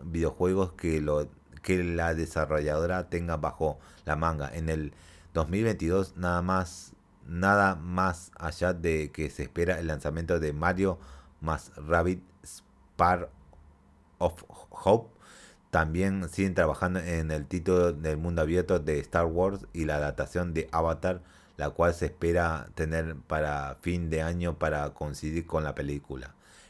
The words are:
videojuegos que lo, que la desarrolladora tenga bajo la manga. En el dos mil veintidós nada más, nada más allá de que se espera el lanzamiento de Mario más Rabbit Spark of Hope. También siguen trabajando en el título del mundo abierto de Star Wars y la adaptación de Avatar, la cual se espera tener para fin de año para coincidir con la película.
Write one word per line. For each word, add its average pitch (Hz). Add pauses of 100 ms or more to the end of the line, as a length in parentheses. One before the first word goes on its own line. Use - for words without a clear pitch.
videojuegos 85
que 80
lo, 73 (340)
que 92
la 82
desarrolladora 78
tenga 85
bajo 76 (280)
la 76
manga. 76
En 80
el 78 (420)
dos 80
mil 101
veintidós 92
nada 87
más, 90 (320)
nada 95
más 90
allá 87
de 80
que 76
se 73
espera 80
el 82
lanzamiento 80
de 76
Mario 90 (440)
más 78
Rabbit 85 (220)
Spark - (880)
of 90 (280)
Hope. 113 (580)
También 87
siguen 95
trabajando 90
en 82
el 76
título 87
del 76
mundo 82
abierto 85
de 76
Star 85
Wars 92
y 80
la 76
adaptación 73
de 80
Avatar, 82 (340)
la 73
cual 85
se 85
espera 85
tener 80
para 73
fin 85
de 80
año 85
para 73
coincidir 78
con 78
la 71
película. 71 (360)